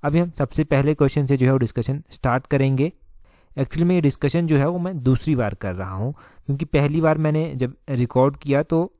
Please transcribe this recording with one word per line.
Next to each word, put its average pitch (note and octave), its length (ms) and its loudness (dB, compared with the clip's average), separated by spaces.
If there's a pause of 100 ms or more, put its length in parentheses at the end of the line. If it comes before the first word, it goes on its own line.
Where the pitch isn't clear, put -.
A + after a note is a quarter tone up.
अभी D3 160 2
हम F3 180 -2
सबसे D3 260 -2
पहले C#3+ 300 2
क्वेश्चन C#3+ 320 2
से C3+ 120 2
जो B2+ 80 4
है C3 60 4
वो C3+ 60 2
डिस्कशन B2+ 540 -4
स्टार्ट C3 360 -2
करेंगे। C3+ 440 0 (680)
Actually D#3 260 -2
में F3 120 2
ये F3 60 2
डिस्कशन D3+ 460 -2
जो D#3 100 2
है C#3 100 2
वो F3 120 -4
मैं F3 240 -6
दूसरी C3 320 2
बार G#2+ 180 -2
कर F#2+ 220 -6
रहा F#2+ 200 -8
हूँ, A#2 180 -4 (320)
क्योंकि C#3 200 -4
पहली D3 360 0
बार D#3 160 2
मैंने D#3 380 0
जब B2+ 180 -4 (160)
रिकॉर्ड C3 480 2
किया C#3+ 260 0
तो E3 360 -2